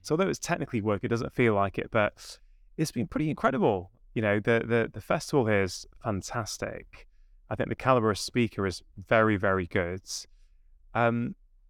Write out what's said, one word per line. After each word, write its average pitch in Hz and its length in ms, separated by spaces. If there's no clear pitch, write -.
So - 100
although 180 160
it's - 100
technically 151 400
work, 101 240
it 107 60
doesn't 117 240
feel 113 220
like 98 220
it, - 140
but - 480
it's 156 160
been 120 140
pretty 156 220
incredible. 143 600
You 113 100
know, 104 160
the, 117 260
the, 113 260
the 107 100
festival 147 440
here 107 160
is 92 240
fantastic. - 1040
I 110 40
think - 140
the 113 60
caliber 123 340
of 98 80
speaker 110 480
is 90 160
very, 110 300
very 95 300
good. 92 340
Um, 117 400